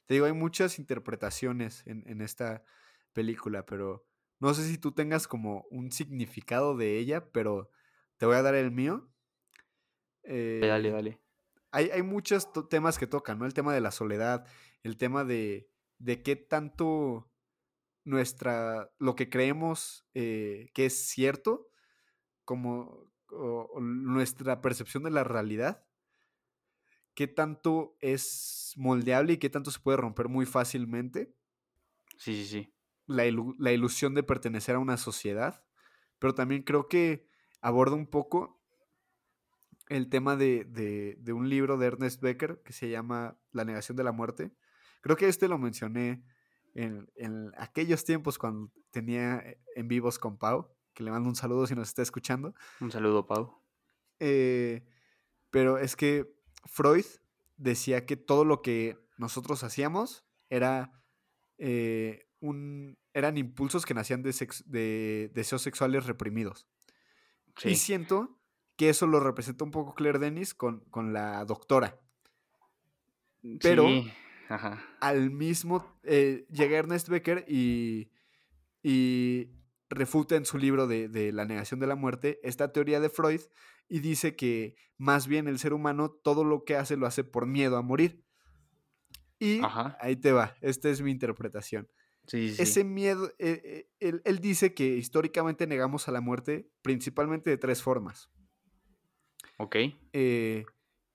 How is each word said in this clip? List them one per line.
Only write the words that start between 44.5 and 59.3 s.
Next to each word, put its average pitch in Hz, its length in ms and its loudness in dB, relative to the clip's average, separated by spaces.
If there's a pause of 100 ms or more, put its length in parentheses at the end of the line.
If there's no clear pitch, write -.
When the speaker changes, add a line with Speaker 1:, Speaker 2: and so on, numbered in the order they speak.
Speaker 1:
Creo 156 160 2
que 196 100 4
este 185 200 4
lo 175 100 0
mencioné 120 640 -4 (500)
en, 110 420 -8
en 110 420 -8
aquellos 160 480 -2
tiempos 156 320 -2
cuando 107 340 -6 (200)
tenía 120 520 -4 (320)
en 117 140 -6
vivos 120 300 0
con 104 180 -8
Pau, 120 340 -2 (220)
que 117 100 -12
le 110 80 -6
mando 120 160 -2
un 123 80 -2
saludo 127 320 0
si 131 80 -4
nos 113 140 -4
está - 120 -4
escuchando. 131 520 -4 (260)
Speaker 2:
Un 120 120 -8
saludo, 107 360 2
Pau. 110 340 -4 (580)
Speaker 1:
Eh, 127 680 2 (640)
pero 131 280 6
es 135 200 -2
que 143 360 2 (320)
Freud 151 400 6 (520)
decía 127 480 0
que 143 100 -4
todo 147 300 4
lo 151 160 6
que 113 360 -2 (200)
nosotros 123 460 -6